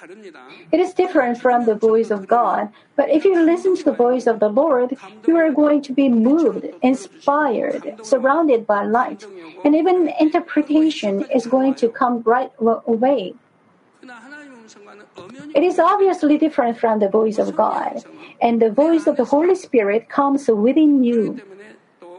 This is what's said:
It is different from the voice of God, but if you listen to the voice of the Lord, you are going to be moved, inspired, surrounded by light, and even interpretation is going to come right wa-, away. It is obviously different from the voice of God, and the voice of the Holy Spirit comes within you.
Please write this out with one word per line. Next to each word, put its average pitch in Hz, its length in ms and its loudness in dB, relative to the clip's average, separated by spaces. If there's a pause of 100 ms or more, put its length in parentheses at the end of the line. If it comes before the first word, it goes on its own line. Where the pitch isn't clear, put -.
(720)
It 320 80 2
is 370 140 -2
different 277 460 0
from 240 260 2
the 220 100 2
voice 220 360 0
of 196 160 -6
God, 208 420 0 (260)
but 277 140 0
if 311 140 2
you 370 200 2
listen 349 340 2
to - 60 -8
the 269 120 0
voice 240 320 0
of 214 120 0
the 214 100 2
Lord, 254 480 0 (280)
you 330 120 4
are 320 140 2
going 294 320 2
to 262 100 -10
be 277 160 2
moved, 240 580 2 (140)
inspired, 269 1200 -2
surrounded 262 640 0
by 202 160 0
light, 220 420 -4 (380)
and 294 120 4
even 339 440 2
interpretation 302 1040 -2 (100)
is 240 140 -2
going 262 280 0
to 233 120 -2
come 240 360 -2
right 247 360 0
wa-, 226 280 0
away. 233 480 -2 (2250)
It - 80 2
is 359 160 -2
obviously 359 580 2
different 269 400 -2
from 220 220 0
the 202 100 0
voice 214 300 0
of 196 160 -4
God, - 480 -4 (380)
and 233 200 2
the 226 100 2
voice 311 360 2
of 285 80 0
the 247 100 -2
Holy 330 300 2
Spirit 220 540 -2
comes 277 380 0
within 269 560 4
you. 226 360 0 (800)